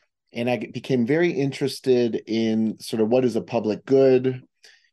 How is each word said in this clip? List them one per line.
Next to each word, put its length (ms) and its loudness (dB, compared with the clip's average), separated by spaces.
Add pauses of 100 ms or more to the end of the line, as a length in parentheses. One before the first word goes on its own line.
(340)
And 160 -6
I 80 0
g-, 120 -10
became 360 -2
very 280 2
interested 960 -2
in 540 -2
sort 220 -4
of 80 0
what 160 2
is 100 -2
a 60 -2
public 420 -4
good, 580 4 (500)